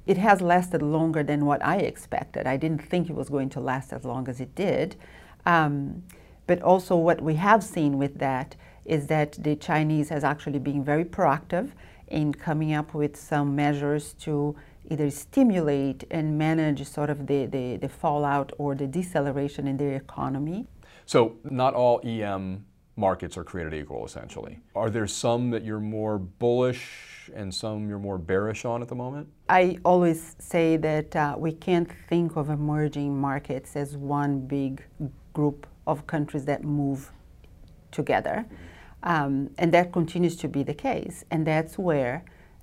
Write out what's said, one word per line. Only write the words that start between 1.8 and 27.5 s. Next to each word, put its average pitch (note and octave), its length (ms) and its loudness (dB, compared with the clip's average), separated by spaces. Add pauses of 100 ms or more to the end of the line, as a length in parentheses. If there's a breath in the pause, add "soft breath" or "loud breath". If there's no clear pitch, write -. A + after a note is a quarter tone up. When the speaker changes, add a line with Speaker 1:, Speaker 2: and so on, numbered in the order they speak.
Speaker 1:
I C3+ 80 0
didn't D#3+ 260 -2
think F3 260 0
it D3+ 60 -6
was C3 140 -6
going C3+ 220 -2
to C3 100 -8
last C3 320 -4
as B2 120 -10
long B2+ 240 -6
as B2+ 120 -6
it - 160 -12
did. D#3 400 0 (500 loud breath)
Um, D3+ 560 2 (440 loud breath)
but F3+ 160 2
also F3+ 340 6
what E3 240 4
we D#3 140 0
have G3+ 280 6
seen D3 340 0
with C#3 220 -2
that C3+ 380 -2 (280 loud breath)
is D3 220 0
that D3+ 320 2
the D3+ 160 0
Chinese D#3 540 2
has D3+ 160 -2
actually D3 340 -2
been C#3+ 240 -2
very D3 220 2
proactive F3 680 0 (380 loud breath)
in D3+ 260 0
coming D#3 380 -2
up D3+ 200 -2
with D3 240 -2
some C#3+ 380 0
measures D3 600 0
to D3 420 -2 (320 loud breath)
either D3 220 0
stimulate D3 1000 2
and D#3 260 0
manage D#3 480 2
sort D3 240 -4
of C#3+ 200 -4
the, C#3 180 0
the, B2 300 -4
the - 120 -6
fallout C#3+ 680 0
or C#3+ 160 -2
the C#3 140 -4
deceleration C#3+ 800 -2
in C3+ 80 -2
their C#3 180 -2
economy. C#3+ 720 -6 (400 loud breath)
Speaker 2:
So A#2 380 4
not B2+ 300 0
all A#2+ 300 4
E A2+ 160 -4
M F#2+ 440 -4 (320)
markets F#2 400 0
are F2 80 -8
created E2 280 -6
equal, C#2+ 320 -8
essentially. - 540 -14 (160)
Are A2 160 0
there A2 160 -2
some A#2+ 440 0
that A2+ 120 -2
you're G#2+ 160 -6
more G#2+ 400 -2
bullish A#2+ 1120 -2
and G2 220 -8